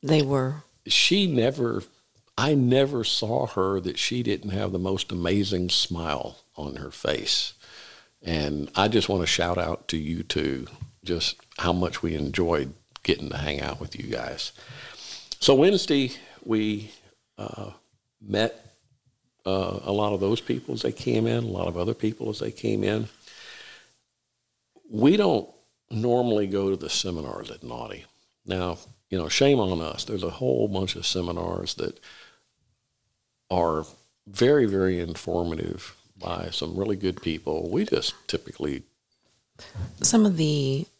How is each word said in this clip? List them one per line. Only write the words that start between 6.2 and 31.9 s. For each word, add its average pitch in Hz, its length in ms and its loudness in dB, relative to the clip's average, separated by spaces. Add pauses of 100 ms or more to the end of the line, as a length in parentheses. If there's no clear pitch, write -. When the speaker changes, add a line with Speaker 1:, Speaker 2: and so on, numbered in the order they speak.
Speaker 2:
on 71 200 -8
her 67 140 -10
face. - 640 -2 (680)
And 73 520 -2
I - 140 4
just 107 200 2
wanna 92 180 2
shout 87 320 0
out 85 300 -4
to - 80 -4
you 80 260 -4
two, 69 440 -2 (380)
just 82 320 -2 (220)
how 87 140 0
much 90 300 0
we 82 120 -2
enjoyed 73 580 0 (300)
getting - 280 0
to 69 60 -6
hang 71 240 -2
out 71 200 -6
with - 180 -10
you - 120 -10
guys. - 420 -6 (880)
So 139 140 6
Wednesday, 143 580 4 (320)
we, 107 480 0 (440)
uh, 101 360 -12 (480)
met, 104 440 0 (840)
uh, 95 360 0
a 98 100 -2
lot 104 220 2
of 90 60 0
those 101 200 2
people 123 340 -4
as 113 80 -6
they 113 100 -2
came 113 340 0
in, 117 180 0
a 113 40 -4
lot 92 200 -4
of 85 80 -6
other 92 180 -2
people 110 360 -4
as 104 100 -6
they 113 100 -4
came 107 320 -2
in. 107 260 0 (1800)
We 123 260 6
don't 165 320 2 (420)
normally 117 560 2
go 98 240 0
to 95 60 0
the 80 140 -8
seminars 78 600 -4
at - 120 -16
Naughty. 117 420 -12 (420)
Now, 90 320 -2 (320)
you 95 80 -2
know, 80 100 -2
shame 139 320 6
on 92 200 0
us. 80 240 -6
There's 101 180 -6
a 87 80 -4
whole 123 380 0
bunch 95 280 -2
of 87 100 -6
seminars 87 680 -4
that - 240 -6 (1500)